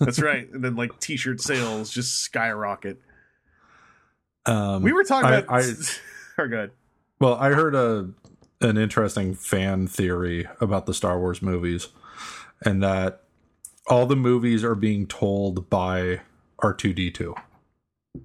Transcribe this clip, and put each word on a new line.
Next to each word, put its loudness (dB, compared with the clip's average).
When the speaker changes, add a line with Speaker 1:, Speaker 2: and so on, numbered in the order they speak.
Speaker 1:
That's 2
right. 0
And -6
then, -2
like, -4
t-shirt -6
sales -2
just -4
skyrocket. -4
Speaker 2:
Um, 0
Speaker 1:
We 4
were 4
talking 4
Speaker 2:
I, 6
Speaker 1:
about 2
Speaker 2:
I, -2
Speaker 1:
<laughs> -12
Oh, -2
go -4
ahead. -6
Speaker 2:
well, 6
I 2
heard 4
a, 0
an 4
interesting 0
fan 0
theory -2
about 0
the -2
Star 0
Wars -2
movies, -2
and 2
that 0
all 6
the 2
movies 2
are 0
being 0
told -2
by 0
R 0
two -2
D -4
two. -8